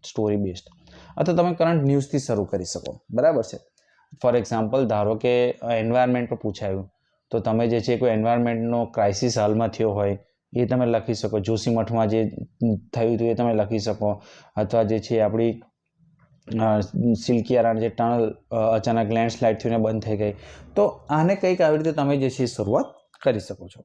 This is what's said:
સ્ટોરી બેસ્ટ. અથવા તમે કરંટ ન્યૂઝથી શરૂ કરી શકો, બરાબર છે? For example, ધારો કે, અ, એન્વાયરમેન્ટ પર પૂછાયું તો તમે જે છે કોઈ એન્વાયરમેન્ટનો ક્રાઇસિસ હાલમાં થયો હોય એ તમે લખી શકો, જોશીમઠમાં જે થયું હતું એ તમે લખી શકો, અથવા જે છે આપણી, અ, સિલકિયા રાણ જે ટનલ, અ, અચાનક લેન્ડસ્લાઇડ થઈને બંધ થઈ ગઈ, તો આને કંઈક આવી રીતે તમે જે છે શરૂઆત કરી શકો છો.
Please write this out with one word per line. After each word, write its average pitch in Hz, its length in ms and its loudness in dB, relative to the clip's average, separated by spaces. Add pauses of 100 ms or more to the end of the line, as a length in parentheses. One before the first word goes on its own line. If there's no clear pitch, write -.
સ્ટોરી 107 260 -2
બેસ્ટ. 95 280 -6 (540)
અથવા 165 180 0
તમે 175 180 2
કરંટ 165 300 2
ન્યૂઝથી 139 360 0
શરૂ 104 260 -2
કરી 92 200 -4
શકો, - 460 -10
બરાબર 143 300 2
છે? - 160 -8 (680)
For 123 120 4
example, 117 480 0
ધારો 107 300 0
કે, 123 360 2
અ, 117 200 -6
એન્વાયરમેન્ટ 120 580 0
પર 123 60 -4
પૂછાયું 98 540 -6 (420)
તો 117 80 0
તમે 113 280 0
જે 117 140 2
છે 120 160 0
કોઈ 123 120 2
એન્વાયરમેન્ટનો 117 760 0
ક્રાઇસિસ 110 520 0
હાલમાં 107 300 2
થયો 110 240 -2
હોય 101 260 0 (400)
એ 123 80 2
તમે 127 200 0
લખી 113 280 0
શકો, 107 260 -2
જોશીમઠમાં 113 680 0
જે 110 240 0 (600)
થયું 117 220 0
હતું 117 120 0
એ 117 60 2
તમે 117 200 0
લખી 107 260 0
શકો, 104 440 -2 (320)
અથવા 107 280 2
જે 110 160 0
છે 113 200 -2
આપણી, 113 420 0 (1000)
અ, 107 200 2 (460)
સિલકિયા 120 360 2
રાણ 113 180 2
જે 113 100 0
ટનલ, 117 400 0 (220)
અ, 117 40 -6
અચાનક 113 560 0
લેન્ડસ્લાઇડ 113 460 0
થઈને 113 200 -2
બંધ 110 260 0
થઈ 107 140 -2
ગઈ, 104 160 -2 (420)
તો 208 100 4 (240)
આને 160 260 2
કંઈક 185 260 0
આવી 156 160 4
રીતે 156 140 0
તમે 143 260 0
જે 135 120 0
છે 127 160 -2
શરૂઆત 117 400 0 (380)
કરી 113 160 2
શકો 95 280 -14
છો. - 180 -20